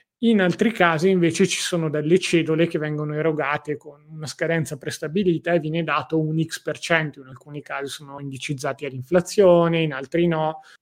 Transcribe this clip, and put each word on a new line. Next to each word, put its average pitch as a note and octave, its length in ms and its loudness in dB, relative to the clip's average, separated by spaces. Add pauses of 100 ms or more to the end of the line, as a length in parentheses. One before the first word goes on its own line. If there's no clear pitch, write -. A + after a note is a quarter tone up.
(200)
In A3+ 200 4
altri F3+ 320 2
casi E3+ 380 2
invece F3+ 360 4
ci - 140 -4
sono D#3+ 300 -2
delle D3+ 280 2
cedole E3 480 2
che E3+ 120 -2
vengono D3+ 360 -4
erogate D3 600 -2
con D3 320 -20
una D#3 180 -12
scadenza D#3 520 -4
prestabilita E3+ 760 -2
e E3+ 80 2
viene D#3 240 -4
dato D3+ 340 -2
un D#3 240 0
X - 200 -8
per C3+ 160 -8
cento, D#3 420 -2
in C3 60 -20
alcuni C#3+ 340 -16
casi C#3 280 -8
sono C#3 300 -14
indicizzati C#3 680 -8
all'inflazione, E3+ 960 4
in D#3 100 -2
altri C#3+ 340 -2
no. D#3+ 360 -2 (200)